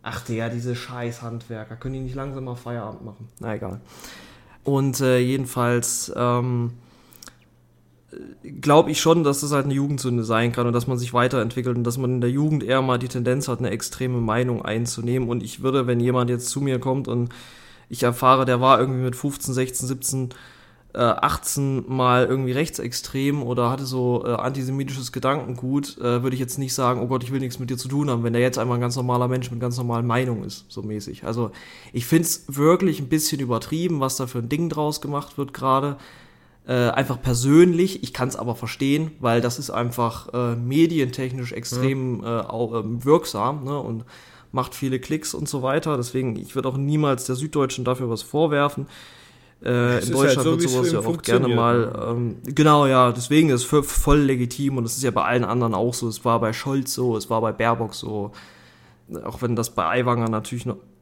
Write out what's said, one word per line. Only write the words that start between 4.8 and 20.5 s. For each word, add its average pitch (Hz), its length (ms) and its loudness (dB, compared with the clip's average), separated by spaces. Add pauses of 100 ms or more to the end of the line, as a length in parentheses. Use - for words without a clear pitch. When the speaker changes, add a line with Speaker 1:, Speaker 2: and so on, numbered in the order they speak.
Speaker 1:
äh, 127 160 6
jedenfalls, 123 960 0
ähm, 120 560 0 (1900)
glaub 151 260 6
ich 156 100 -2
schon, 165 260 4
dass 139 160 2
das 147 120 -2
halt 139 140 2
eine 139 80 0
Jugendsünde 127 500 0
sein 117 280 2
kann 120 140 0
und 120 60 2
dass 120 140 2
man 131 100 0
sich 120 160 -6
weiterentwickelt 120 640 0
und 120 80 0
dass 120 140 -2
man 127 160 0
in 123 80 0
der 123 80 2
Jugend 147 340 2
eher 131 160 2
mal 127 180 2
die 127 100 -4
Tendenz 123 380 0
hat, 123 120 -2
eine 123 120 -2
extreme 120 520 -4
Meinung 117 420 0
einzunehmen. 117 640 -2
Und 120 140 -2
ich - 200 -10
würde, 131 240 2
wenn 120 140 2
jemand 123 300 2
jetzt 123 180 -2
zu 139 140 -4
mir 131 160 0
kommt 131 300 -2
und 120 200 -2 (640)
ich 123 120 -2
erfahre, 127 400 4
der 123 160 4
war 131 180 8
irgendwie 131 240 0
mit 127 140 -2
fünfzehn, 139 360 -4
sechzehn, 127 360 -2
siebzehn, 127 400 -4 (640)